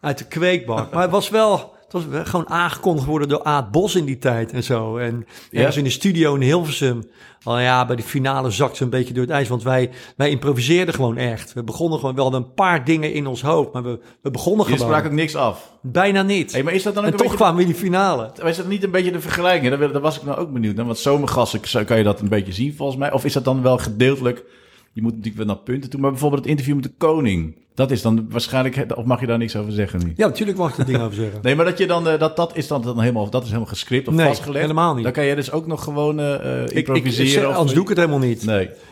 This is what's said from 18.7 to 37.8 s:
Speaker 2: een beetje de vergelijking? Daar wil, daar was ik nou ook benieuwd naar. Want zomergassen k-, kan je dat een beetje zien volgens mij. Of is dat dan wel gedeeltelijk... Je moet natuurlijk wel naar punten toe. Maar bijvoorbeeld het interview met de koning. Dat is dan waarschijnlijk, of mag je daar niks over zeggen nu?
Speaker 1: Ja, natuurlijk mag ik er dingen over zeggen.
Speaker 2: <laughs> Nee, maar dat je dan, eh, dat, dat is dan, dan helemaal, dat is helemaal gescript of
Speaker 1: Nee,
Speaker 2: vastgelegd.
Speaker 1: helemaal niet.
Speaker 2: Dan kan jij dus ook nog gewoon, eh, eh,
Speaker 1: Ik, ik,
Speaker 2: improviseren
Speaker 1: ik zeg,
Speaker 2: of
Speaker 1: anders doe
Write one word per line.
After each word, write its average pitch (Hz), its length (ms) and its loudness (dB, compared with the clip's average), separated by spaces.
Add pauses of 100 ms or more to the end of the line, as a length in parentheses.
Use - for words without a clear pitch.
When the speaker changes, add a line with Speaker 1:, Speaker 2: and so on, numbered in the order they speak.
Speaker 2:
een 196 80 -2
beetje 180 200 2
de 175 100 -2
vergelijking? 165 480 2
Daar 139 100 0
wil, 143 120 2
daar 143 100 -2
was 151 160 0
ik - 60 -14
nou 143 140 -6
ook 165 160 -6
benieuwd 110 220 0
naar. 113 100 -4
Want 113 120 -4
zomergassen 139 600 2
k-, 104 260 -2
kan 113 120 2
je 110 60 6
dat 101 180 2
een 104 80 0
beetje 98 240 0
zien 131 220 -2
volgens 139 240 -4
mij. 143 120 -2
Of 139 140 0
is 143 80 0
dat 127 120 0
dan 131 160 2
wel 127 160 4
gedeeltelijk... 123 680 2 (500)
Je 110 80 -6
moet 113 100 0
natuurlijk 110 260 -8
wel 110 80 -4 (100)
naar - 80 -18
punten 135 260 -6
toe. 139 100 -8
Maar 139 120 2
bijvoorbeeld 139 300 0
het 120 80 -6
interview 143 260 0
met 135 80 -2
de - 140 -8
koning. 101 640 0 (140)
Dat 135 160 2
is 120 100 0
dan 113 280 2
waarschijnlijk, 131 560 -2 (120)
of 117 80 -6
mag 123 140 2
je 131 80 -4
daar 117 100 2
niks 113 180 -4
over 104 160 -4
zeggen 101 340 -2
nu? 82 100 -4
Speaker 1:
Ja, 214 120 2
natuurlijk 190 300 -2
mag 170 140 0
ik - 60 -10
er 160 80 0
dingen 127 160 -2
over 107 140 -6
zeggen. 107 260 -6
Speaker 2:
<laughs> - 20 -12
Nee, 139 120 2
maar 165 100 2
dat 180 120 -2
je 185 100 2
dan, 170 200 0
eh, 156 120 2
dat, 156 160 0
dat 170 220 -2
is 156 100 -4
dan, 143 140 -2
dan 120 180 -4
helemaal, 113 300 0
dat 123 120 0
is 117 60 -12
helemaal 113 220 -4
gescript 127 380 -2
of 160 60 0
Speaker 1:
Nee, 160 140 4
Speaker 2:
vastgelegd. 143 340 -2
Speaker 1:
helemaal 160 320 2
niet. 120 100 -2
Speaker 2:
Dan 123 100 -2
kan 147 120 0
jij 143 100 2
dus 131 160 -6
ook 160 160 -4
nog 160 160 -6
gewoon, 147 360 -2
eh, 143 140 -2 (240)
eh, 123 60 -4
Speaker 1:
Ik, 120 80 -6
ik, - 60 -4
Speaker 2:
improviseren 131 480 0
Speaker 1:
ik 135 60 4
zeg, 139 160 4
Speaker 2:
of 139 80 0
Speaker 1:
anders 147 180 2
doe 165 100 6